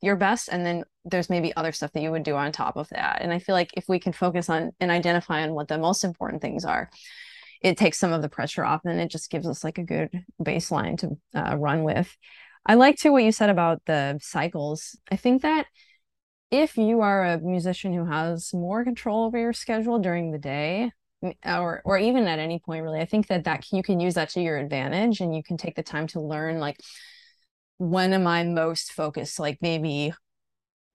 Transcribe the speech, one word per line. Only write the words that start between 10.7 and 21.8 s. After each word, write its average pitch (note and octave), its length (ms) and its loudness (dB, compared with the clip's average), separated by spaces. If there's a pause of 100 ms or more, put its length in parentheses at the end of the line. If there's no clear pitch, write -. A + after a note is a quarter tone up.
to, D#3 200 -6 (180)
uh, D3+ 220 -2
run D3 260 0
with. D#3 340 -2 (480)
I G#3+ 100 6
like B3+ 220 10
too D#4 140 6
what C4 140 8
you A3 80 6
said G#3 180 4
about E3+ 340 2
the C#3+ 380 0
cycles. D3+ 720 -6 (140)
I G3 60 0
think B3 260 4
that D#4 240 2 (880)
if D4 260 2
you A3+ 220 4
are G3 240 4
a E3+ 160 2
musician F3+ 520 -2
who F3 120 0
has E3 500 -2
more F#3 300 -2
control A3+ 400 -2
over A#3 140 -2
your A#3 140 0
schedule A3+ 460 -2
during F3 320 0
the D#3 80 -4
day, D3+ 540 -4 (280)
m-, - 140 -6 (100)
or, F3 400 -2